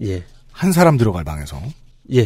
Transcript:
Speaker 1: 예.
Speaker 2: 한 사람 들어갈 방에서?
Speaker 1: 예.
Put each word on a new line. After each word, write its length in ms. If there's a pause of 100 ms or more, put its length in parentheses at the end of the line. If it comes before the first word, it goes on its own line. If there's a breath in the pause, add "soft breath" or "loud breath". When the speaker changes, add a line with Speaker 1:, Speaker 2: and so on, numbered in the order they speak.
Speaker 1:
예. 200 (280)
Speaker 2:
한 200
사람 260
들어갈 260
방에서? 360 (520)
Speaker 1:
예. 140